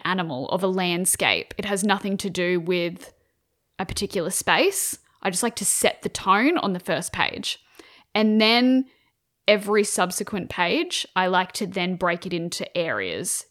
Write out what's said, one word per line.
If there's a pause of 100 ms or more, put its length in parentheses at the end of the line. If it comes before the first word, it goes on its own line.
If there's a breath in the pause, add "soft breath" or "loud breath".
animal,
of
a
landscape.
It
has
nothing
to
do
with (640)
a
particular
space. (260)
I
just
like
to
set
the
tone
on
the
first
page. (560 soft breath)
And
then (640 soft breath)
every
subsequent
page, (100)
I
like
to
then
break
it
into
areas,